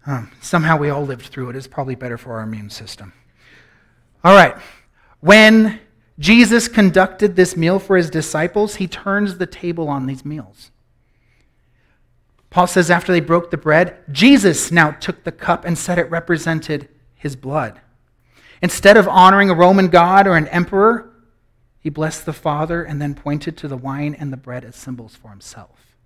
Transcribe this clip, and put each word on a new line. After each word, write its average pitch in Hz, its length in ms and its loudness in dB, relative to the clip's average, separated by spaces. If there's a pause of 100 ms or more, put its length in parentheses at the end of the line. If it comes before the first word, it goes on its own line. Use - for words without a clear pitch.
Um, 127 260 -10 (100)
somehow 165 360 -2
we 147 120 -4
all 143 160 -6
lived 127 220 -14
through 127 220 -12
it. 117 60 -14
It's 135 120 -16
probably 131 280 -10
better 123 220 -12
for 123 160 -16
our 110 80 -10
immune 107 280 -12
system. 107 440 -20 (1080)
All 185 120 8
right. 170 200 6 (680)
When 214 580 6 (400)
Jesus 226 480 4
conducted 190 680 0
this 180 220 2
meal 175 220 0
for 190 180 -2
his 170 120 0
disciples, 165 680 -4
he 185 120 -8
turns 196 500 -6
the 180 100 -8
table 170 420 -10
on 135 160 -6
these 131 180 -10
meals. 147 480 -18 (1800)
Paul 180 160 0
says 180 240 0
after 170 200 0
they 175 100 2
broke 170 280 -2
the 165 80 -8
bread, 156 400 0 (140)
Jesus 196 600 2
now 160 200 2
took - 320 -12
the 165 80 -10
cup - 340 -6
and 170 120 -4
said 175 200 -6
it 156 140 -4
represented 160 800 -6 (260)
his 143 200 -12
blood. 131 440 -10 (840)
Instead 202 360 4
of 190 100 4
honoring 190 420 4
a 175 60 0
Roman 185 320 4
god 180 400 4
or 180 80 2
an 151 140 0
emperor, 202 640 -2 (680)
he 156 100 -10
blessed 156 360 -8
the 156 80 -8
Father 160 500 -6
and 147 180 -10
then 143 140 -8
pointed 147 420 -8
to 156 100 -14
the 135 100 -10
wine 139 420 -8
and 143 120 -10
the 131 60 -12
bread 123 260 -16
as - 120 -20
symbols 120 400 -16
for - 140 -20
himself. - 680 -20 (100)